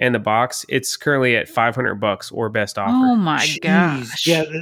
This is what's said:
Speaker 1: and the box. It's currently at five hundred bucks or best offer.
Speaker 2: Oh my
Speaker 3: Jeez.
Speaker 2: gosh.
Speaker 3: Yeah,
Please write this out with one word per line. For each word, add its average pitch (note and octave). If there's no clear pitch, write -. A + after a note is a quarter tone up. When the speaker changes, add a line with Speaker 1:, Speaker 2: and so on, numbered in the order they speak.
Speaker 1:
and B2
the -
box. A2
It's -
currently C3
at -
five A#2
hundred A2
bucks G2+
or A2+
best G#2
offer. G2+
Speaker 2:
Oh B3+
my E3
Speaker 3:
Jeez. D3
Speaker 2:
gosh. D3+
Speaker 3:
Yeah, E3